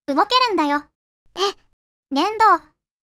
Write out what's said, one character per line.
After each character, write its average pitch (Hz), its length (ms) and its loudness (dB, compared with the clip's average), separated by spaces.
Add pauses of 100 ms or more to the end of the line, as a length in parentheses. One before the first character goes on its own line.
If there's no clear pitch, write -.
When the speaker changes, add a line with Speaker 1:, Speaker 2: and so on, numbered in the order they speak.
Speaker 1:
動 294 180 0
け 480 100 -4 (120)
る 440 60 -2
ん - 20 -2
だ 311 100 0
よ。 294 200 -2 (500)
Speaker 2:
え？ - 40 -10 (720)
Speaker 1:
念 370 260 0
動、 440 80 2 (580)